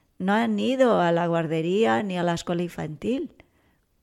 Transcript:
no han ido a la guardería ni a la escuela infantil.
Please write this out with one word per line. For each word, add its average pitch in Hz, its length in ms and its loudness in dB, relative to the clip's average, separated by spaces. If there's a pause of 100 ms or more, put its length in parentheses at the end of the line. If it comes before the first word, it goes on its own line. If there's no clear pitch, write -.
(180)
no 185 140 -2
han 220 260 0
ido 233 420 2
a 170 120 4
la 170 140 2
guardería 170 760 0
ni 185 160 -4
a 175 40 -2
la 175 120 0
escuela 175 280 -4
infantil. 175 680 -6 (720)